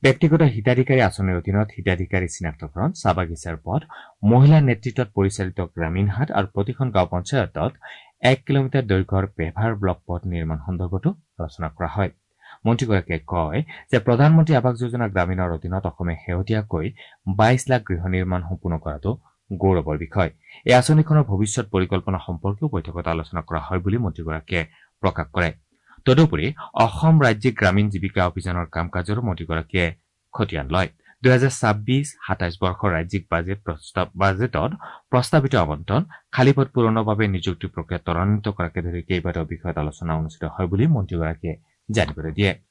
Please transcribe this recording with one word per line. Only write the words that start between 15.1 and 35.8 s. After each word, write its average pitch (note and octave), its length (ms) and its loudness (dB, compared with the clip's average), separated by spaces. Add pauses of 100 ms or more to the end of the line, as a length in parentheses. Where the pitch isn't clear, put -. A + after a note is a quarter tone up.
গ্ৰামীণৰ F2+ 420 0
অধীনত F#2 340 -6
অসমে F2 240 -4 (100)
শেহতীয়াকৈ F#2 640 -2 (520)
বাইছ A#2 320 4
লাখ B2 180 2
গৃহ F2 140 -4 (120)
নিৰ্মাণ F#2 340 -2
সম্পূৰ্ণ F2 260 -4 (100)
কৰাটো D2+ 260 -6 (400)
গৌৰৱৰ F2 540 0
বিষয়। E2+ 260 -2 (380)
এই A#2+ 100 6
আঁচনিখনৰ D3+ 520 4
ভৱিষ্যত G#2 440 -2
পৰিকল্পনা F#2 520 0
সম্পৰ্কেও G2+ 480 -4
বৈঠকত E2 400 -6
আলোচনা E2 340 -6
কৰা E2 180 -4
হয় F#2 180 -4
বুলি G2 200 0
মন্ত্ৰীগৰাকীয়ে E2 580 -6 (400)
প্ৰকাশ - 340 -2
কৰে। E2+ 140 2 (560)
তদুপৰি C3 400 4 (380)
অসম D#3 300 4 (100)
ৰাজ্যিক A2+ 360 2
গ্ৰামীণ G#2 340 4
জীৱিকা F#2+ 360 -2
অভিযানৰ F2 440 -4
কাম E2+ 200 -2
কাজৰো F#2+ 340 -2
মন্ত্ৰীগৰাকীয়ে E2 580 -2 (480)
খতিয়ান D#2 400 -4
লয়। F2+ 140 0 (340)
দুহেজাৰ B2+ 380 4
ছাব্বিছ A2+ 460 0 (200)
সাতাইছ F2 360 -2
বৰ্ষৰ F#2 340 -2
ৰাজ্যিক F2 260 -2 (100)
বাজেট F2+ 340 -2
প্ৰস্তাৱ, F2 400 -6 (160)
বাজেটত G2 500 0 (380)
প্ৰস্তাৱিত C3+ 520 2
আবণ্টন, E2 400 -2 (320)